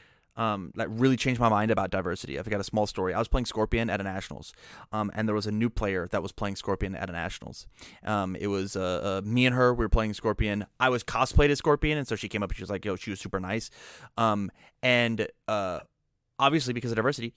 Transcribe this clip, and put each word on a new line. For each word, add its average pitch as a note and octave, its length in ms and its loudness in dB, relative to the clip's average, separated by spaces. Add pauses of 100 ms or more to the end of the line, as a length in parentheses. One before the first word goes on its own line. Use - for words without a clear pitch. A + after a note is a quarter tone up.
(360)
um, G#2 400 -2
that G2+ 160 -4
really B2+ 240 6
changed B2 240 0
my A#2 100 6
mind G#2+ 220 4
about G2 200 0
diversity. F2 480 -2
I've G#2 100 -6
got G2+ 100 0
a G2 40 -2
small G#2+ 240 0
story. F#2 260 -2
I G2 60 0
was A#2+ 80 0
playing B2+ 180 0
Scorpion A2+ 440 0
at G2+ 100 0
a G2 40 -6
Nationals, - 480 -8 (400)
um, G#2+ 240 -2
and A2 120 0
there G#2+ 80 2
was G#2 120 0
a G#2 40 -2
new A2+ 180 2
player F#2+ 420 -2
that G2 120 0
was G2 80 -6
playing G2+ 240 -4
Scorpion G2 400 -2
at F#2 140 -6
a F2 40 -8
Nationals. - 540 -8 (360)
Um, F#2+ 320 -2
it G2+ 120 -4
was, G2 280 -2
uh, F#2+ 480 -2
uh, G#2 40 -8
me B2 180 4
and B2 100 4
her, B2 180 4
we A#2 120 0
were G#2 40 0
playing G#2+ 260 4
Scorpion. G#2 500 0 (140)
I C3 100 4
was B2 140 0
cosplayed C#3 460 4
as C#3+ 100 2
Scorpion, D3+ 400 2
and C3+ 80 -6
so A2+ 80 -2
she G2+ 140 -6
came G#2 140 -2
up F#2 60 -2
and - 80 -4
she G#2 60 -10
was F#2+ 80 -8
like, F#2+ 140 -4
"Yo," G2 100 -2
she - 160 -8
was F#2+ 80 -6
super F#2+ 200 -4
nice. F#2+ 300 -4 (480)
Um, G#2 340 2 (300)
and, A#2+ 460 2 (200)
uh, F#2+ 340 -2 (580)
obviously, C3+ 340 2
because A#2 180 -4
of A2+ 40 -2
diversity, A#2 420 -2